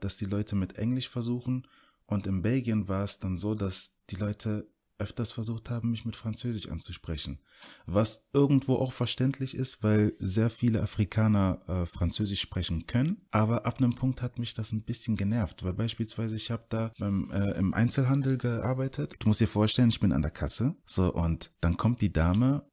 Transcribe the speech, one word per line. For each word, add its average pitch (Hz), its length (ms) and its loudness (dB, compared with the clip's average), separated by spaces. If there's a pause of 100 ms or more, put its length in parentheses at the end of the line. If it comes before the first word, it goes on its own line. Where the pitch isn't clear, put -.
dass 98 160 -4
die 101 100 -4
Leute 104 280 -2
mit 95 240 -2
Englisch 123 300 -2
versuchen. 123 580 -4 (400)
Und 98 200 -2
in 95 160 0
Belgien 110 460 0
war 98 160 -2
es - 140 -4
dann 95 200 -4
so, 104 160 -2
dass 98 440 -4 (120)
die 95 60 -8
Leute 104 520 -4 (320)
öfters 107 300 -4
versucht 113 400 -6
haben, 117 220 -2
mich 110 120 -6
mit 113 120 -6
Französisch 110 520 -6
anzusprechen. 82 720 -8 (480)
Was 104 460 0
irgendwo 139 440 4
auch 127 160 0
verständlich 131 640 -2
ist, - 260 -4
weil 107 360 4
sehr 104 320 2
viele 110 320 0
Afrikaner, 104 840 2
äh, 90 180 0
Französisch 98 540 -2
sprechen 85 460 -4
können. 151 440 0
Aber 110 340 2
ab 123 140 -4
einem 120 160 4
Punkt 131 280 -2
hat 123 160 -8
mich 120 160 -6
das - 180 -6
ein 110 100 -4
bisschen 117 340 -2
genervt, 101 460 -2
weil 92 120 -2
beispielsweise 110 600 -4
ich 107 160 -6
hab - 200 -6
da 113 280 -2
beim, 98 320 0
äh, 101 280 0
im 95 160 2
Einzelhandel 131 640 2
gearbeitet. 131 800 -2
Du - 80 2
musst 104 120 6
dir 113 60 4
vorstellen, 110 440 4
ich - 100 0
bin 95 120 4
an 64 100 2
der 73 100 -2
Kasse. 110 420 -2 (100)
So, 92 280 2
und 82 480 -2
dann 85 160 2
kommt 120 240 2
die 101 120 2
Dame 104 600 4